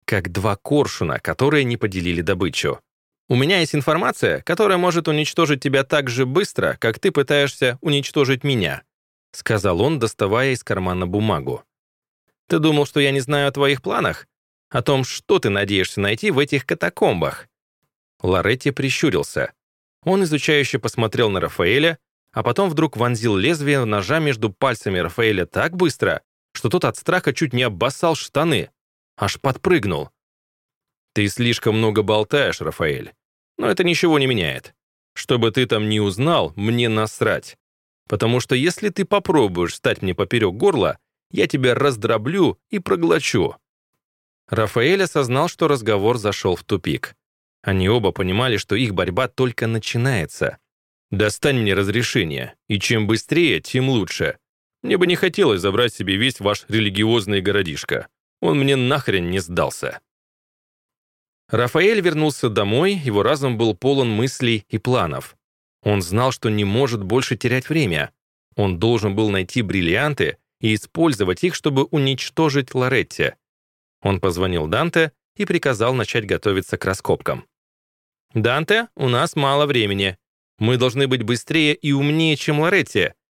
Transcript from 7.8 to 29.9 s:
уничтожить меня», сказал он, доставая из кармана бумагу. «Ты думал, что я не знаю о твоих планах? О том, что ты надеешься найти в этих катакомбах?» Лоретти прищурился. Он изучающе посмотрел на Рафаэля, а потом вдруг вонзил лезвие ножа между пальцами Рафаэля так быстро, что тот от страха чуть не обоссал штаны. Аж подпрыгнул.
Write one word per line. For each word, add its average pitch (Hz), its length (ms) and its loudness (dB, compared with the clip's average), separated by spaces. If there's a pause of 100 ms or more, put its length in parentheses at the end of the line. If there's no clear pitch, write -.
уничтожить 143 640 0
меня», 101 380 -2 (500)
сказал 95 480 0
он, 147 180 0
доставая 113 540 0
из 120 100 -6
кармана 92 440 -2
бумагу. 87 580 -2 (840)
«Ты 170 100 0
думал, 151 260 2
что 147 160 -2
я 139 120 2
не 139 80 -2
знаю 143 280 0
о 135 40 -2
твоих 139 280 2
планах? - 460 -4 (420)
О 127 140 -2
том, 135 220 2
что - 340 0
ты 117 100 0
надеешься 98 520 0
найти 107 300 0
в 135 80 0
этих 143 280 0
катакомбах?» 127 800 -2 (760)
Лоретти 98 480 0
прищурился. 127 840 -2 (500)
Он 190 220 2
изучающе 147 540 0
посмотрел 113 520 0
на 92 100 -2
Рафаэля, 117 580 0 (360)
а 113 80 -2
потом 190 260 0
вдруг 156 280 0
вонзил 113 400 0
лезвие 139 480 2
ножа 104 340 0
между 123 320 0
пальцами 110 480 -2
Рафаэля 90 480 0
так 160 300 -2
быстро, 135 440 0 (320)
что - 160 -4
тот 175 160 0
от 120 120 0
страха 165 360 0
чуть 139 200 -4
не 123 100 0
обоссал 127 540 0
штаны. 143 540 -2 (460)
Аж - 240 -4
подпрыгнул. 104 720 0 (1040)